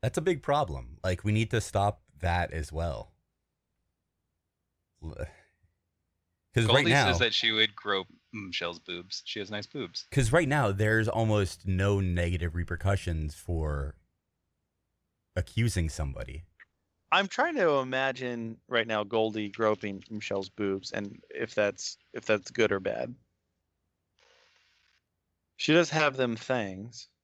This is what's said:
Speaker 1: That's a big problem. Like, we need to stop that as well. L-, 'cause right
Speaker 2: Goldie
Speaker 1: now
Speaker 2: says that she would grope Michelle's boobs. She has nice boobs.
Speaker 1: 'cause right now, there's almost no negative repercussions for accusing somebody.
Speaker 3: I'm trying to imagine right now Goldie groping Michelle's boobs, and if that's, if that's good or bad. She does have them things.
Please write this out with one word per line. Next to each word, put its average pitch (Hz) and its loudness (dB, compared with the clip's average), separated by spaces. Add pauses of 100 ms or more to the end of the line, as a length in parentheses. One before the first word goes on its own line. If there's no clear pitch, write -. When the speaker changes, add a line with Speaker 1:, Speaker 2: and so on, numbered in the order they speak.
Speaker 1:
That's 143 0
a 165 -2
big 165 0
problem. 73 -2
Like, 92 0
we 107 2
need 110 2
to 113 2
stop 101 0 (160)
that 87 0
as 78 -6
well. 80 -6 (1900)
L-, 80 -10 (1400)
'cause 117 6
right 110 6
Speaker 2:
Goldie 147 6
Speaker 1:
now 135 6
Speaker 2:
says 90 2
that 117 2
she 113 2
would 110 2
grope 98 -2 (240)
Michelle's 90 -6
boobs. 90 -12
She - -10
has 101 -8
nice 104 -6
boobs. - -10
Speaker 1:
'cause 120 2
right 160 4
now, 135 2
there's 107 2
almost 107 0
no 98 2
negative 87 0
repercussions 80 -2
for 73 -4 (1400)
accusing 92 0
somebody. 71 -8 (680)
Speaker 3:
I'm 190 4
trying 311 0
to 180 4
imagine 127 -2
right 117 0
now 110 0
Goldie 107 0
groping 104 0
Michelle's 101 -6
boobs, 98 -4
and 101 -8 (100)
if 120 -6
that's, 101 -2 (140)
if 120 -10
that's 104 0
good 110 2
or 98 0
bad. 120 -4 (2500)
She - 0
does 165 6
have 147 2
them 123 0
things. 110 -6 (140)